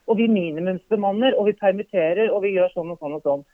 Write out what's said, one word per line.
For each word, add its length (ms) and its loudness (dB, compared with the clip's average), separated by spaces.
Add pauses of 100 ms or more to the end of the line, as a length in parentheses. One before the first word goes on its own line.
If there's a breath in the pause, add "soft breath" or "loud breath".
Og 80 2
vi 160 2
minimumsbemanner, 1040 0
og 140 2
vi 100 0
permitterer, 720 0
og 140 0
vi 80 -2
gjør 180 2
sånn 220 -6
og 80 -14
sånn 160 -6
og 80 -10
sånn. 160 0 (120)